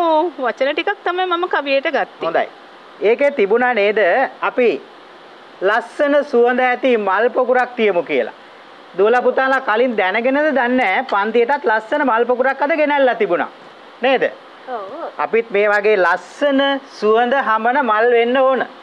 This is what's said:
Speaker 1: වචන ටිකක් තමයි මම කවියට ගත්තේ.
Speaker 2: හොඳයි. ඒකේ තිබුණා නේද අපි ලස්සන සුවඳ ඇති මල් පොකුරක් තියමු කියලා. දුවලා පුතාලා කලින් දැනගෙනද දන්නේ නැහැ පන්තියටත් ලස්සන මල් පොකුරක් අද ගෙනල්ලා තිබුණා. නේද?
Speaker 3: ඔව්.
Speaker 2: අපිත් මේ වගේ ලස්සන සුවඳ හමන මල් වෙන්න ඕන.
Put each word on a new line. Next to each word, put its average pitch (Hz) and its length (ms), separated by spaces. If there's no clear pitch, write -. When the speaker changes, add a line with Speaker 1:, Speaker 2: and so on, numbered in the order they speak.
Speaker 1:
වචන 262 360
ටිකක් 392 300
තමයි 359 220
මම 349 240
කවියට 277 400
ගත්තේ. 226 320
Speaker 2:
හොඳයි. 156 260
ඒකේ 240 300
තිබුණා 240 420
නේද 208 260
අපි 220 280
ලස්සන 233 600
සුවඳ 247 360
ඇති 247 380
මල් 208 320
පොකුරක් 247 460
තියමු 196 280
කියලා. 127 300
දුවලා 226 260
පුතාලා 262 400
කලින් 240 360
දැනගෙනද 233 420
දන්නේ 269 300
නැහැ 247 420
පන්තියටත් 233 540
ලස්සන 285 400
මල් 233 200
පොකුරක් 254 360
අද 294 160
ගෙනල්ලා 285 380
තිබුණා. 170 340
නේද? 254 220
Speaker 3:
ඔව්. 247 500
Speaker 2:
අපිත් 226 340
මේ 202 180
වගේ 208 280
ලස්සන 185 640
සුවඳ 226 340
හමන 226 340
මල් 226 300
වෙන්න 240 260
ඕන. 262 240